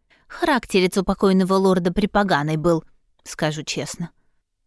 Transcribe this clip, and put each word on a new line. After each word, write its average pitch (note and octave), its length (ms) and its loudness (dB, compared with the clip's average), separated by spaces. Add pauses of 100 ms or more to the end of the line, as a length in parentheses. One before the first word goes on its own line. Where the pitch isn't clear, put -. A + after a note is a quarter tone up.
(280)
Характерец A3 720 0
у F#3 80 0
покойного F#3+ 480 2
лорда F#3 400 2
припоганый F#3 640 0
был, D#3+ 260 2 (400)
скажу D3+ 400 -4
честно. - 460 -8 (580)